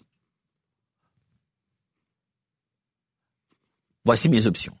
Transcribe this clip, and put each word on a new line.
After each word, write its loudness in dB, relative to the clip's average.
Voici 2
mes 2
options. -4